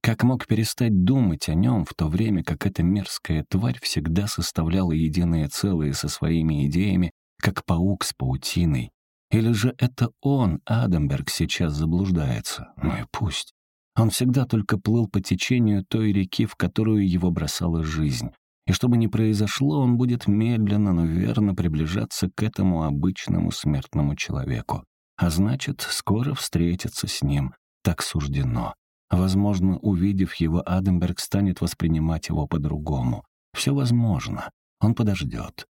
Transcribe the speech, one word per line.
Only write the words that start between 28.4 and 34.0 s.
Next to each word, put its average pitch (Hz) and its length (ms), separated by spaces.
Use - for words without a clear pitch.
Возможно, 95 680
увидев 95 580
его, 82 300
Адамберг 90 540
станет 98 420
воспринимать 80 680
его 78 200
по-другому. 73 760
Все - 200
возможно. 120 760